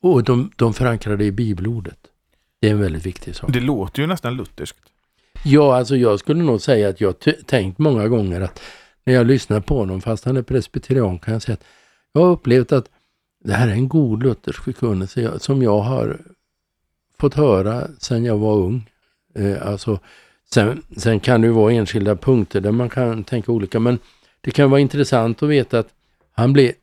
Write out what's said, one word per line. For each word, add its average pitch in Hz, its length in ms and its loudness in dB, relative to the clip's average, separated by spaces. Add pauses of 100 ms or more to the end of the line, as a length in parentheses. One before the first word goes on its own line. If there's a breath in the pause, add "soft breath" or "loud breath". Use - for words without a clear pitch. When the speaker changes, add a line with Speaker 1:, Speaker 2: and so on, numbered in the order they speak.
Speaker 1:
och 160 220 4
de, 123 320 0
de 117 180 0
förankrar 110 440 -2
det 104 80 0
i 104 60 0
bibelordet. 101 680 -6 (600)
Det 110 60 2
är 107 40 4
en 104 80 2
väldigt 85 260 -2
viktig 90 300 -12
sak. - 180 -4
Speaker 2:
Det 123 60 0
låter 120 420 -4
ju 151 60 -2
nästan 127 280 -6
lutherskt. - 440 -14 (640)
Speaker 1:
Ja, 143 340 6
alltså 127 180 -2
jag 117 240 2
skulle 165 240 -2
nog 120 180 0
säga 107 280 2
att 92 120 -6
jag 95 180 -2
t-, - 260 -2
tänkt 98 340 -2
många 127 280 2
gånger 101 340 -2
att - 200 -8 (420 loud breath)
när 127 100 2
jag 120 140 4
lyssnar 120 320 2
på 139 180 -2
honom, 95 240 -4
fast 110 240 -6
han 131 120 -2
är 127 40 -2
presbyterian, 120 760 -2
kan 110 140 -6
jag - 80 -4
säga - 120 -6
att - 100 -10 (480 soft breath)
jag 151 100 2
har 180 80 6
upplevt 127 420 2
att 135 180 0 (540)
det 101 100 -2
här 113 140 2
är 107 40 0
en 120 160 0
god 127 360 0
luthersk - 400 -4
förkunnelse 110 580 -4
jag, 113 200 -6
som 139 220 0
jag 104 160 4
har 120 420 -4 (1000)
fått 143 140 0
höra 113 540 0 (120)
sedan 120 260 -2
jag 110 120 0
var 107 200 2
ung. 107 320 -2 (460)
Eh, 98 320 -4
alltså, 101 320 -4 (540 soft breath)
sen, 117 300 2 (140)
sen 110 220 0
kan 120 220 2
det 113 60 4
ju 117 60 2
vara 113 200 4
enskilda 104 420 0
punkter 104 460 0
där 101 100 0
man 120 180 -2
kan 117 340 -4
tänka 117 280 -6
olika, 110 280 -2
men 120 200 0 (420 soft breath)
det 131 100 -6
kan 143 180 4
vara 139 100 4
intressant 131 640 0
att 151 60 0
veta 127 300 0
att 110 100 -4 (420)
han 123 220 2
blev 131 300 4